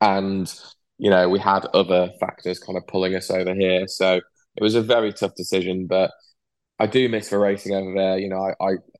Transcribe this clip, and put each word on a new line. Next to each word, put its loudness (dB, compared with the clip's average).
And, 0
you 2
know, 6
we 2
had 0
other 2
factors -6
kind -10
of -8
pulling -2
us -6
over -2
here. 0
So 0
it -6
was 2
a 2
very 2
tough -4
decision, -2
but 2
I 2
do 2
miss -4
the -2
racing 0
over -6
there. 0
You -6
know, -4
I, -4
I, 0